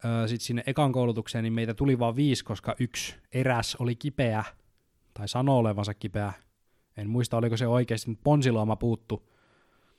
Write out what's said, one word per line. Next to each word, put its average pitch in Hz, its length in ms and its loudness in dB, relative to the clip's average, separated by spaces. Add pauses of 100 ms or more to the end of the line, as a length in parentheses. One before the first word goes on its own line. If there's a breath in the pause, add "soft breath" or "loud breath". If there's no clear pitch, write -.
Öö, 117 240 0
sit 117 120 -2
sinne 120 260 -4
ekan 135 260 2
koulutukseen, 117 520 -2
niin 113 80 0
meitä 113 220 -2
tuli 135 240 2
vaan 117 180 0
viisi, 139 280 2
koska - 340 -6
yksi - 360 -6 (180)
eräs 127 440 0
oli 120 200 -2
kipeä, 117 480 -2 (680)
tai 104 140 -8
sanoi 131 300 2
olevansa 104 360 0
kipeä. 104 380 -6 (640)
En 104 140 -6
muista, 120 260 0
oliko 117 200 2
se 120 100 0
oikeesti, 117 440 0
mut 110 140 -8
ponsilooma 120 520 4
puuttu. - 540 -4 (680 soft breath)